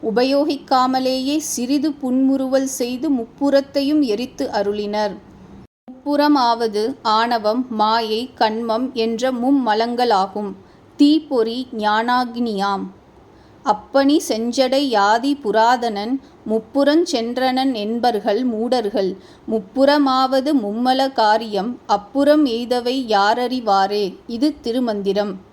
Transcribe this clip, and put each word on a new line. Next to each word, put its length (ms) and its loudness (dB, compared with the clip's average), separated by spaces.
உபயோகிக்காமலேயே 1300 0
சிறிது 480 -2
புன்முறுவல் 760 0
செய்து 380 -4
முப்புறத்தையும் 960 0
எரித்து 440 -4
அருளினர். 640 -2
முப்புறம் 560 0
ஆவது 400 0
ஆணவம், 520 0
மாயை, 440 0
கண்மம் 600 0
என்ற 380 -2
மும்மலங்களாகும். 1160 0
தீப்பொறி 600 2
ஞானாக்னியாம். 1080 -2
அப்பனி 560 2
செஞ்சடை 680 0
யாதி 480 2
புராதனன் 720 0
முப்புறஞ் 600 0
சென்றனன் 680 -2
என்பர்கள் 680 -2
மூடர்கள். 640 -2
முப்புறமாவது 1080 2
மும்மல 580 0
காரியம் 580 0
அப்புறம் 600 2
எய்தவை 480 -2
யாரறிவாரே. 960 2
இது 220 0
திருமந்திரம். 720 -2